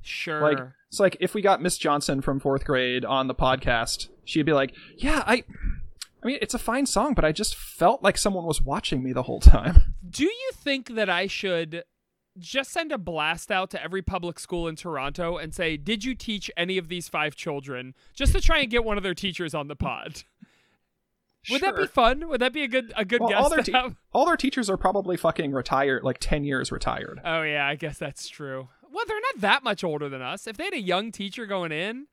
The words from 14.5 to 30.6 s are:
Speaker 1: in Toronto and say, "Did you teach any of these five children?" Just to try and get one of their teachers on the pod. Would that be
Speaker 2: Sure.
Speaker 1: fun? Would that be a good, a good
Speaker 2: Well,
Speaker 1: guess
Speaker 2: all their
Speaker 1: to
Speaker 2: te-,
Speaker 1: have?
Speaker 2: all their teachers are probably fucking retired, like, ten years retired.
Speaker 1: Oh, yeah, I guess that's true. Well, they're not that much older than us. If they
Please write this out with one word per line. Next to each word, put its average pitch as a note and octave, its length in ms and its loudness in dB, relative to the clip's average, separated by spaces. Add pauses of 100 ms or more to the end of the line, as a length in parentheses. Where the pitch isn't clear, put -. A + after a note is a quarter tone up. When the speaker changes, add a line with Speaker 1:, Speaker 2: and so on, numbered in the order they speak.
Speaker 1:
in D#3+ 80 -6
Toronto E3 600 -6
and D#3 180 -10
say, E3 200 -2
"Did G3 300 -4
you C4 80 -4
teach - 420 -8
any F3+ 220 -2
of E3 100 -4
these F3 220 -10
five D3+ 260 -4
children?" C3+ 600 -10 (180)
Just - 200 2
to - 80 2
try D#4+ 180 6
and B3+ 100 0
get A#3 160 0
one G#3 120 -2
of G3 60 -2
their F3+ 120 -4
teachers E3+ 400 -6
on D3 140 -6
the D3 60 -12
pod. - 460 -8 (1300)
Would C4+ 120 -2
that G4 140 0
be - 60 -2
Speaker 2:
Sure. - 60 0
Speaker 1:
fun? A#3+ 420 2
Would B3+ 120 -2
that B3+ 120 0
be D4 100 -4
a C4 60 -4
good, A#3 260 -4
a A3 80 -2
good A#3 160 0
Speaker 2:
Well, A#3 100 0
Speaker 1:
guess A#3+ 140 2
Speaker 2:
all D4 60 4
their D#4+ 100 2
Speaker 1:
to - 40 0
Speaker 2:
te-, F#3+ 100 -4
Speaker 1:
have? B3+ 220 0 (180)
Speaker 2:
all C4 120 4
their E4+ 120 2
teachers B3 320 -2
are F#3+ 80 0
probably F#3 400 0
fucking D#3 340 -2
retired, C3+ 520 0
like, C3 180 -2
ten D3 240 0
years C3+ 260 -4
retired. C3 540 -6
Speaker 1:
Oh, E3 160 -2
yeah, D3 260 -2
I D3 80 -2
guess D3 220 -8
that's - 320 -12
true. C3+ 400 -12 (200)
Well, G4 180 -6
they're G#4+ 120 -4 (140)
not A3+ 80 -14
that A#3+ 220 0
much A3 200 -4
older D3 240 -4
than C3+ 140 -12
us. D3 260 -10
If G#3+ 80 -14
they D#4+ 100 -8